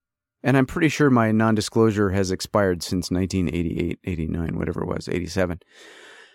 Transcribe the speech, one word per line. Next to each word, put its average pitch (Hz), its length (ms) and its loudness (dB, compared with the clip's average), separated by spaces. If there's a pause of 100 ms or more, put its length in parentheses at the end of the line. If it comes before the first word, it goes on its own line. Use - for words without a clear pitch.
(420)
and 135 160 4
I'm 131 80 4
pretty 165 240 0
sure 147 180 4
my 113 240 4
non-disclosure 110 800 2
has 95 200 0
expired 92 520 0
since - 280 -4
nineteen 92 380 0
eighty-eight, 82 560 -4
eighty-nine, 82 540 -4
whatever 85 240 -4
it - 40 -6
was, - 220 -6
eighty-seven. 87 520 -4 (760)